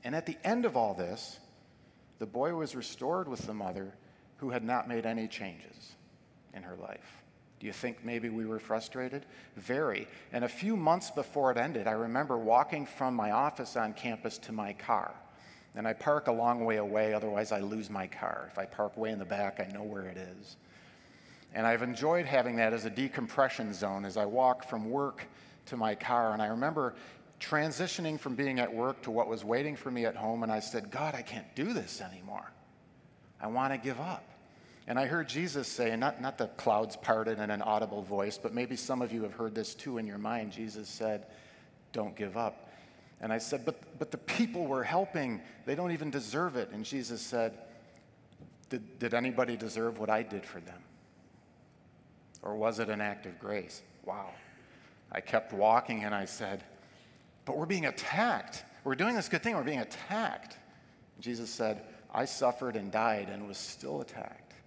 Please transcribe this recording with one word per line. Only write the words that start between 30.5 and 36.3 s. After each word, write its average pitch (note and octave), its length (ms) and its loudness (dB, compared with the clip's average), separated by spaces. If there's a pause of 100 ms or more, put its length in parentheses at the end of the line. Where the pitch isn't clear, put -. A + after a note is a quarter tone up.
I G#2+ 80 2
said, G#2 320 -4
"God, C#3+ 240 -2
I A#2+ 80 -6
can't - 320 -10
do A3 180 -2
this - 280 -4
anymore. - 500 -10 (880)
I - 80 -4
want B2+ 260 2
to C3 40 -2
give A#2+ 220 -4
up." E3+ 240 -6 (640)
And A#2+ 100 0
I C3+ 80 4
heard D3+ 220 0
Jesus C#3+ 400 -2
say, A#2 240 2
and A2+ 80 2
not, C3 220 2
not C3+ 160 -2